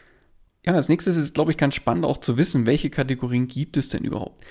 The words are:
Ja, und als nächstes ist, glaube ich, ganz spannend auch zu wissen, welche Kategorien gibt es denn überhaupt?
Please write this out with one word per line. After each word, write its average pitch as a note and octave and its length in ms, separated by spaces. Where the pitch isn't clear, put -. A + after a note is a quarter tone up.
Ja, F3 60
und F3+ 60
als C#3+ 100
nächstes E3+ 300
ist, C#3+ 160
glaube D3+ 180
ich, - 60
ganz C#3 180
spannend - 300
auch C3 140
zu A#2+ 180
wissen, C#3 280
welche C#3 240
Kategorien B2+ 600
gibt C3 260
es C3+ 140
denn - 160
überhaupt? - 460